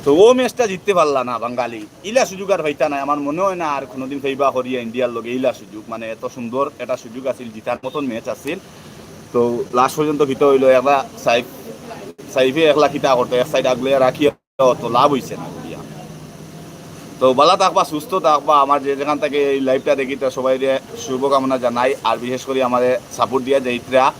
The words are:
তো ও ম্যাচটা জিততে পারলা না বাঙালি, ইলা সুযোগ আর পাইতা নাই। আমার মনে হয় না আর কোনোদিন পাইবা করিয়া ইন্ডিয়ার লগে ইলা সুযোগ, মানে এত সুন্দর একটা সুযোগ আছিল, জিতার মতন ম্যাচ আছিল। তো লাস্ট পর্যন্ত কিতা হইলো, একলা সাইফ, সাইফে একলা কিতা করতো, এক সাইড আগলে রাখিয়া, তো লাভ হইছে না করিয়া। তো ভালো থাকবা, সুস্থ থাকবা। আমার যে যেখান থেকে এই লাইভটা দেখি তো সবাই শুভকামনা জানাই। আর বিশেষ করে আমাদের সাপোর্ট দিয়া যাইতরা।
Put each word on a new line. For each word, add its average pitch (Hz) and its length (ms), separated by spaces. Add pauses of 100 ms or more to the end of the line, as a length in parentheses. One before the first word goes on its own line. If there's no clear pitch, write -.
তো 143 120
ও 214 180
ম্যাচটা 247 340
জিততে 190 260
পারলা 147 300
না 120 160
বাঙালি, 117 460 (180)
ইলা 220 220
সুযোগ 190 260
আর 180 100
পাইতা 151 280
নাই। 143 100
আমার 143 200
মনে 147 220
হয় 190 140
না 170 120
আর 139 180
কোনোদিন 131 340
পাইবা 135 320
করিয়া 127 300
ইন্ডিয়ার 120 280
লগে 117 220
ইলা 127 220
সুযোগ, 104 340
মানে 113 240
এত 110 140
সুন্দর 127 440 (100)
একটা 123 180
সুযোগ 123 300
আছিল, 120 240
জিতার 113 340
মতন 143 220
ম্যাচ 117 200
আছিল। 135 320 (760)
তো 120 300 (100)
লাস্ট 131 240
পর্যন্ত 151 240
কিতা 135 240
হইলো, 135 220
একলা 131 380 (180)
সাইফ, 123 220 (880)
সাইফে 131 320
একলা 147 220
কিতা 135 280
করতো, 123 200
এক 123 120
সাইড 135 180
আগলে 127 340
রাখিয়া, 131 320 (500)
তো 117 80
লাভ 127 220
হইছে 120 240
না 85 80
করিয়া। - 360 (1400)
তো 131 140
ভালো 151 220
থাকবা, 185 280
সুস্থ 160 320
থাকবা। 151 460
আমার 139 220
যে 139 120
যেখান 143 240
থেকে 143 320
এই 139 80
লাইভটা 135 360
দেখি 135 200
তো 131 140
সবাই 131 260 (520)
শুভকামনা 131 500
জানাই। 123 460
আর 110 140
বিশেষ 123 280
করে 131 180
আমাদের 123 340 (140)
সাপোর্ট 123 340
দিয়া 139 140
যাইতরা। 127 600